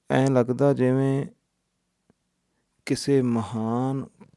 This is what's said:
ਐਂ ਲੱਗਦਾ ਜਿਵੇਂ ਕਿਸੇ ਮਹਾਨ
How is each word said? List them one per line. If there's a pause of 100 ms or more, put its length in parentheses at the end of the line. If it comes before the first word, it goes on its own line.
(120)
ਐਂ
ਲੱਗਦਾ
ਜਿਵੇਂ (1600)
ਕਿਸੇ
ਮਹਾਨ (320)